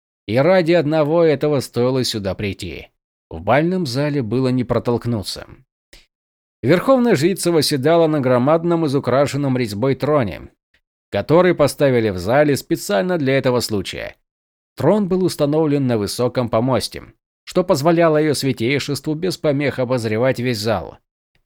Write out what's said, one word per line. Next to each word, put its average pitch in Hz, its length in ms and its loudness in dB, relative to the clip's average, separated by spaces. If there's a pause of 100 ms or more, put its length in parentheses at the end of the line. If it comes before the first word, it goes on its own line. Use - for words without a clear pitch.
(260)
и 107 100 0
ради 170 360 4
одного 160 500 2
этого 151 380 2
стоило 127 420 0
сюда 98 320 -4
прийти. 98 540 -8 (420)
В 82 100 -12
бальном 160 460 0
зале 143 340 -2
было 123 280 -2
не 127 140 0
протолкнуться. 117 840 -4 (1120)
Верховная 233 540 2
жрица 170 360 0
восседала 156 560 2
на 151 120 0
громадном 156 680 2
изукрашенном 135 720 0
резьбой 123 380 -2
троне, 127 540 -2 (600)
который 165 460 2
поставили 127 540 2
в 92 80 -4
зале 131 400 2
специально 180 600 -2
для 135 200 0
этого 123 240 0
случая. - 540 -6 (600)
Трон 185 320 0
был 185 160 0
установлен 147 640 0
на 120 100 0
высоком 117 520 -2
помосте, 117 540 -2 (420)
что 185 180 0
позволяло 165 540 2
ее 151 160 2
святейшеству 135 800 -2
без 170 220 -4
помех 143 420 -2
обозревать 120 600 0
весь 120 200 -4
зал. 98 400 -4 (460)